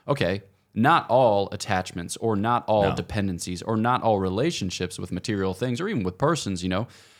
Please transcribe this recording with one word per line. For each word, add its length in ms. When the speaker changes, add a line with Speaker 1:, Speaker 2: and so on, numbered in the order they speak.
Speaker 1:
okay, 360
not 340
all 420
attachments 680
or 180
not 320
all 220
Speaker 2:
No. 60
Speaker 1:
dependencies 680
or 120
not 280
all 160
relationships 800
with 120
material 440
things 260
or 60
even 160
with 160
persons, 420
you 80
know, 180